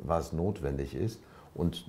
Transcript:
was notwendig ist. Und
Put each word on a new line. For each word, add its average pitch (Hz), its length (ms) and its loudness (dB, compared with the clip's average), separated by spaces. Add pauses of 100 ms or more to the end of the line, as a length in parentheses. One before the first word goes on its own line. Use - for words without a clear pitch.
was 82 300 2
notwendig 71 640 0
ist. 107 260 -2 (340)
Und - 340 0